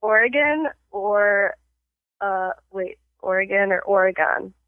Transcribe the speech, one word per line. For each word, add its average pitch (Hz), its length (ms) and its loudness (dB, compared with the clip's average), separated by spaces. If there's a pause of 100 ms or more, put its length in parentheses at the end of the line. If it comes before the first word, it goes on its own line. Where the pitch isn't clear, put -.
Oregon 277 680 2 (220)
or, 208 640 0 (680)
uh, 190 320 -4 (180)
wait, 190 280 -8 (220)
Oregon 196 520 0
or 185 100 0
Oregon? 190 720 0 (140)